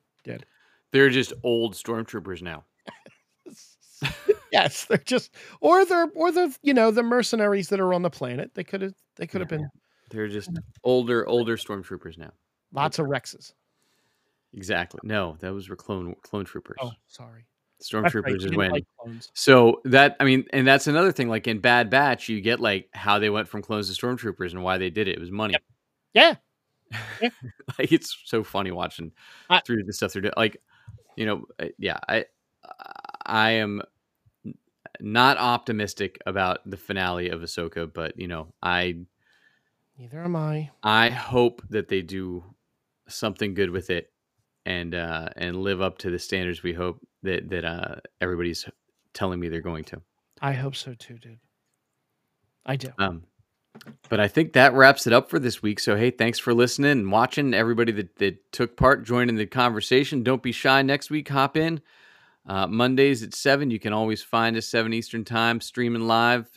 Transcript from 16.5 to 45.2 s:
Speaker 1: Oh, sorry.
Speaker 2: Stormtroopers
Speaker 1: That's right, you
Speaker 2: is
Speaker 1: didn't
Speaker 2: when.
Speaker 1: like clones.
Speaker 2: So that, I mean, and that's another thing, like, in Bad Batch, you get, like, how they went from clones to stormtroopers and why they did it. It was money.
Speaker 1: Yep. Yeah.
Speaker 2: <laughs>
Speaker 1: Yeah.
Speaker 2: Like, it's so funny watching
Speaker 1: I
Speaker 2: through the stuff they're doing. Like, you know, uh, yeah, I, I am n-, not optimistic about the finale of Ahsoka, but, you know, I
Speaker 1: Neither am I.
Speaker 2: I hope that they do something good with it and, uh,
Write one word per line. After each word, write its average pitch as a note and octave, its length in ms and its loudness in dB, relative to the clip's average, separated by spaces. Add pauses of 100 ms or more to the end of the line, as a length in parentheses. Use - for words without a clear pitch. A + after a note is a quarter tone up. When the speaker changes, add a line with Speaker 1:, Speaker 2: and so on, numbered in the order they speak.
Speaker 1:
Oh, A#2+ 120 -10 (120)
sorry. A#2 400 -20 (380)
Speaker 2:
Stormtroopers G#2+ 200 -4
Speaker 1:
That's E3+ 120 0
right, G#2+ 160 -2
you G2+ 60 -2
Speaker 2:
is F#2 80 -8
Speaker 1:
didn't F#2+ 120 -2
Speaker 2:
when. F#2+ 140 2
Speaker 1:
like - 140 -2 (140)
clones. A#2 360 -16
Speaker 2:
So B2 500 8
that, C#3 340 6
I C#3 60 2
mean, C3 260 2
and C3 140 2
that's C3+ 220 6
another E3+ 240 2
thing, B2 180 -4
like, A2 180 -4
in A2 120 -2
Bad A#2+ 320 4
Batch, C3+ 360 2
you A2 140 -4
get, A#2 180 0
like, G2+ 340 -2
how G#2 260 2
they G#2 100 2
went G#2 180 -2
from G#2 140 -10
clones G2+ 340 -6
to - 100 -6
stormtroopers G#2+ 480 -6
and F#2 100 -8
why F#2 160 0
they F#2 100 -2
did G2+ 180 -2
it. F#2 80 -2
It E2 40 -10
was F2 120 -12
money. G#2 220 -4
Speaker 1:
Yep. - 100 -4 (500)
Yeah. C4+ 220 6 (560)
Speaker 2:
<laughs> A2 300 -12
Speaker 1:
Yeah. B3 80 0 (480)
Speaker 2:
Like, C3 140 0
it's - 340 2
so A2 180 -2
funny G2 280 -4
watching E2 400 -8 (360)
Speaker 1:
I F3+ 120 4
Speaker 2:
through A2+ 240 -2
the G2+ 100 -10
stuff G2+ 200 -4
they're F#2+ 100 -4
doing. G2+ 120 -2
Like, A2 240 0 (560)
you A2 120 -4
know, G#2 180 -4 (140)
uh, E2 80 -6 (100)
yeah, G2 220 -6 (100)
I, - 160 -2 (1040)
I A2 240 2
am G#2 320 -2 (600)
n-, - 120 -14 (440)
not A#2+ 380 4
optimistic G#2+ 880 -2
about F#2 420 -2
the F#2+ 100 -12
finale F2+ 520 -4
of E2+ 120 -8
Ahsoka, E2+ 520 -8
but, D#2+ 240 -8
you F2+ 100 -10
know, E2 240 -10 (120)
I F2+ 380 -2 (960)
Speaker 1:
Neither B2+ 240 -18
am F3 120 -2
I. D#3 360 -4 (100)
Speaker 2:
I A2 300 4
hope B2 580 2
that G#2 200 -4
they F#2+ 120 0
do F2+ 420 -10 (640)
something G#2 460 -4
good F#2 160 0
with F2+ 220 -6
it F2 200 -4 (540)
and, F2 300 -6
uh, E2 400 -6